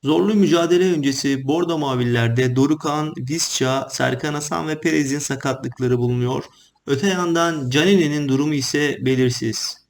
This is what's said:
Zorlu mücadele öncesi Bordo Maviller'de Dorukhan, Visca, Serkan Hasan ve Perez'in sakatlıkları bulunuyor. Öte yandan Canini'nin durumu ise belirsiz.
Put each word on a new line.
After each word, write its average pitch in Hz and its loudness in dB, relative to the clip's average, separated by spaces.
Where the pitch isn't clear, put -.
Zorlu 175 2
mücadele 175 4
öncesi 139 -2
Bordo 165 0
Maviller'de 123 0
Dorukhan, 151 0
Visca, 135 -2
Serkan 127 -4
Hasan 156 -4
ve 156 -4
Perez'in 147 0
sakatlıkları 127 -2
bulunuyor. 123 -2
Öte 139 0
yandan 170 0
Canini'nin 147 4
durumu 143 0
ise 143 -2
belirsiz. 127 0